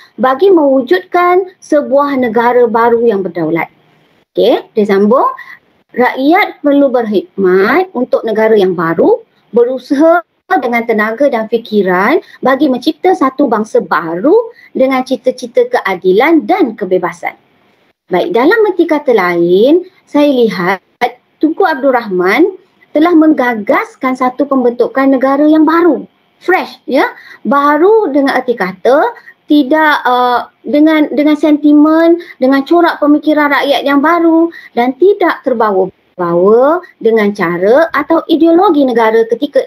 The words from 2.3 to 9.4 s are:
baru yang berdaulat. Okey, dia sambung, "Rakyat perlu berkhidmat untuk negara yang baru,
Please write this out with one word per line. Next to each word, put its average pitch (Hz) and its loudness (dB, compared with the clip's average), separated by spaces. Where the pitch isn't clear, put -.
baru 233 0
yang 202 0
berdaulat. 165 -4
Okey, 220 0
dia 208 -2
sambung, 214 0
"Rakyat 302 -2
perlu 285 2
berkhidmat 214 -2
untuk 247 -4
negara 220 0
yang 185 0
baru, 180 0